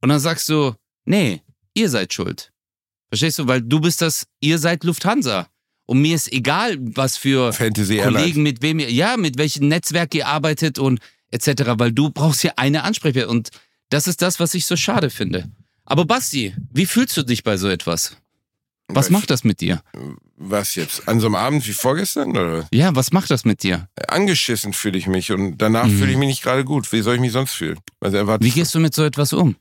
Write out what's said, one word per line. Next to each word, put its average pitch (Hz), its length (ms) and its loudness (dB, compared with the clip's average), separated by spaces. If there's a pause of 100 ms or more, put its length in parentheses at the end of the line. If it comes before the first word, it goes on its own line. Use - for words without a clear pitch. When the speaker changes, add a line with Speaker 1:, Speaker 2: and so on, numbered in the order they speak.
Speaker 1:
Und 127 80 2
dann 147 100 4
sagst 156 300 -2
du, 147 240 2 (320)
nee, 143 360 0 (320)
ihr 214 160 2
seid 104 240 -2
schuld. - 380 -8 (580)
Verstehst 151 300 -2
du? 143 80 -2
Weil 127 140 2
du 120 180 2
bist 160 220 0
das, 165 240 -2 (140)
ihr 156 200 2
seid 170 240 0
Lufthansa. 165 640 -2 (380)
Und 131 160 2
mir 160 140 4
ist - 160 -4
egal, 151 480 0
was 127 380 -4
für 131 360 2
Speaker 2:
Fantasy 107 440 0
Speaker 1:
Kollegen, 101 180 2
Speaker 2:
Airlines. 156 220 2
Speaker 1:
mit 147 240 0
wem 156 180 0
ihr, 131 120 -4
ja, 180 260 2
mit 156 200 -2
welchem 143 320 0
Netzwerk 165 440 -2
ihr 147 140 -2
arbeitet 151 520 -2
und 131 200 2 (320)
et 120 100 -4
cetera, 120 380 0
weil 120 140 2
du 143 180 2
brauchst 147 300 2
hier - 180 -2
eine 139 240 2
Ansprechperson. 135 540 -2
Und 110 120 -4 (400)
das 143 180 0
ist 175 140 -2
das, 175 180 0
was 170 140 0
ich 175 120 -2
so 175 100 0
schade 185 340 0
finde. 90 400 -4 (360)
Aber 160 200 4
Basti, 143 480 0 (180)
wie 151 140 2
fühlst 247 320 2
du 160 60 0
dich 120 200 0
bei 104 140 0
so 92 120 0
etwas? 85 480 -4 (720)
Was 139 180 2
Speaker 2:
Weil - 60 4
Speaker 1:
macht 208 180 0
das 127 120 -2
mit 104 180 2
dir? 87 200 -2 (540)
Speaker 2:
Was 95 400 -4
jetzt? 80 320 -6
An 113 120 4
so 110 60 2
einem 107 100 2
Abend 123 320 0
wie 107 60 -6
vorgestern, 160 580 -2
oder? 82 400 -2
Speaker 1:
Ja, 151 240 4
was 131 160 0
macht 185 200 2
das 135 140 0
mit 107 180 0
dir? 90 260 -2 (200)
Speaker 2:
Angeschissen 127 640 0
fühle 95 260 -2
ich 85 80 -6
mich 92 240 -2
und 95 260 -2
danach 110 300 2
Speaker 1:
Mhm. 101 100 4
Speaker 2:
fühle 101 140 2
ich 131 60 2
mich 139 100 2
nicht 131 160 -2
gerade 127 220 0
gut. 135 260 -2
Wie 113 100 0
soll 117 140 0
ich 120 60 2
mich 123 100 0
sonst 131 220 -2
fühlen? 82 260 -6 (200)
Also 98 180 -2
erwartet 107 280 2
Speaker 1:
Wie 123 60 4
gehst 160 240 0
du 160 40 2
mit 160 140 2
so 156 100 2
etwas 143 300 0
um? 151 280 4